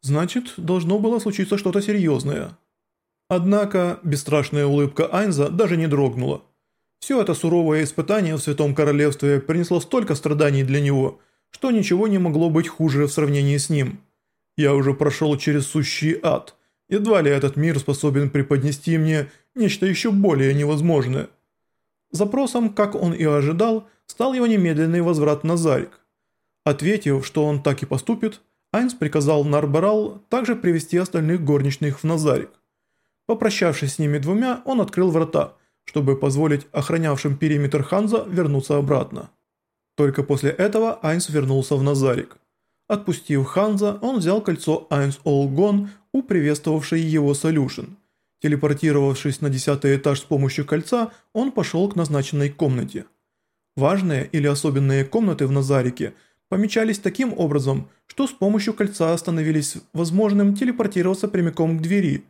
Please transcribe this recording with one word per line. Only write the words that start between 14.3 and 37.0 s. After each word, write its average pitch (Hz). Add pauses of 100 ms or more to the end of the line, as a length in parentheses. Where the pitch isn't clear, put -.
"Я 143
уже 139
прошёл 147
через 147
сущий 156
ад. - (340)
Едва 208
ли 147
этот 139
мир 151
способен 139
преподнести 143
мне 156 (240)
нечто 202
ещё 196
более 160
невозможное". 143 (840)
Запросом, 240
как 208
он 170
и 160
ожидал, 170 (180)
стал 262
его 247
немедленный 170
возврат 151
на 170
Зарик. 151 (640)
Ответив, 147
что 151
он 147
так 139
и -
поступит, - (300)
Айнс 240
приказал 147
Нарберал 156
также 240
привести 170
остальных 175
горничных 143
в -
Назарик. 156 (760)
Попрощавшись 202
с -
ними 151
двумя, 226
он 262
открыл 185
врата, 156 (300)
чтобы 139
позволить 143
охранявшим 151